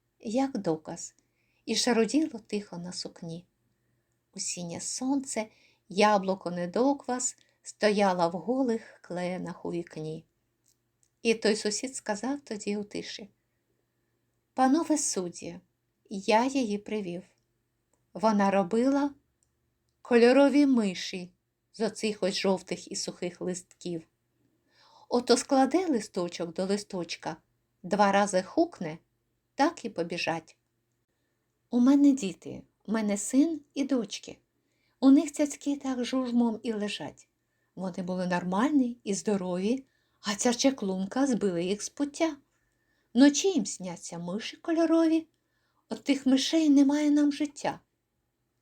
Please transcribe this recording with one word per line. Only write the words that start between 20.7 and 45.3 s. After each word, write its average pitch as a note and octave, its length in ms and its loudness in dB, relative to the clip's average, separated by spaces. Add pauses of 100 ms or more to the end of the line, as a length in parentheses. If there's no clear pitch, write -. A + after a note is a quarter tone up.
з - 60 -14
оцих G#3+ 420 -2
ось G3 140 -2
жовтих F#3 560 -2
і G3 40 -10
сухих - 440 -8
листків. F3 680 -10 (1000)
Ото A#3+ 280 4
складе C4+ 500 2
листочок F3+ 680 -4
до F#3+ 100 -4
листочка, F#3 720 -6 (460)
два G3 300 2
рази G3 300 2
хукне, F#3+ 560 -2 (560)
так D4+ 300 -2
і A3+ 60 -8
побіжать. E3+ 640 -6 (1120)
У A#3+ 100 2
мене C#4 320 6
діти, D#3 500 -6 (220)
у F#3+ 80 -6
мене G#3 240 0
син D4 440 0 (140)
і C4+ 100 -2
дочки. - 540 -6 (640)
У C4+ 100 8
них D4 220 6
цяцьки C#4+ 440 -2
так C4 280 -4
жужмом A#3+ 580 0
і A#3 100 -4
лежать. G3+ 560 -8 (480)
Вони F3+ 260 -8
були F3+ 240 -4
нормальні A3 800 0
і G3 100 -2
здорові, G3 720 -2 (360)
а G#3 140 -6
ця A#3+ 200 0
чаклунка A3+ 720 -2
збила F#3+ 340 -2
їх F#3+ 220 -4
з - 60 -10
пуття. C#4+ 480 -4 (760)
Ночі C#4+ 340 6
їм F4 180 0
сняться F3 520 -12
миші F3+ 380 -8
кольорові, D#4+ 720 2 (640)